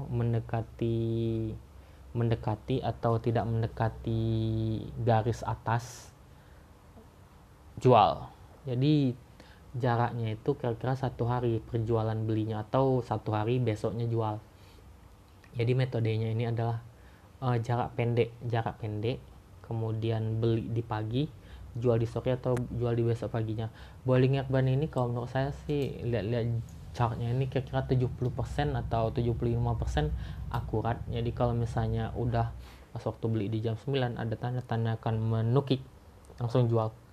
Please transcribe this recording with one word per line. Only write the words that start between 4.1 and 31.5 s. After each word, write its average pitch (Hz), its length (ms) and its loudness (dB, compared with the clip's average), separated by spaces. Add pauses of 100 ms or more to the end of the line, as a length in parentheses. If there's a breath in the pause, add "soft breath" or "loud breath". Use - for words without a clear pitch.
garis 113 400 2
atas, - 640 -4 (1700 loud breath)
jual. 110 560 6 (320)
Jadi 135 480 4 (640 loud breath)
jaraknya 117 640 0
itu 143 160 0
kira-kira 123 400 -2
satu 123 320 -2
hari 120 320 2
perjualan 110 560 0
belinya, 110 480 -2
atau 131 400 2
satu 107 320 0
hari 113 240 2
besoknya 113 480 0
jual. 110 320 -2 (1160 loud breath)
Jadi 120 180 2
metodenya 117 560 0
ini 113 160 0
adalah, 117 320 0 (640 loud breath)
eh, 123 200 2
jarak 120 360 -2
pendek, 117 320 2 (160)
jarak 113 320 -2
pendek, 107 400 -2 (480)
kemudian 113 760 -2
beli 113 280 2
di 117 120 -2
pagi, 110 420 -2 (460 loud breath)
jual 117 320 4
di 113 80 2
sore 127 240 0
atau 127 240 0
jual 120 400 -2
di 117 80 4
besok 113 240 0
paginya. 110 400 -2 (320 loud breath)
Bollinger 131 480 4
Band 131 160 4
ini 135 240 2
kalau 120 240 0
menurut 120 160 -4
saya 135 240 0 (120)
sih, 143 360 -2
lihat-lihat 117 440 0 (440)
chartnya 117 400 0
ini 131 160 0
kira-kira 135 400 -2
tujuh 127 240 2
puluh - 240 -2
persen 143 400 -2
atau 113 400 0
tujuh 117 240 2
puluh 120 160 0
lima 117 240 0
persen 151 320 0 (400 loud breath)
akurat. 113 560 -2
Jadi 117 240 -2
kalau 120 240 2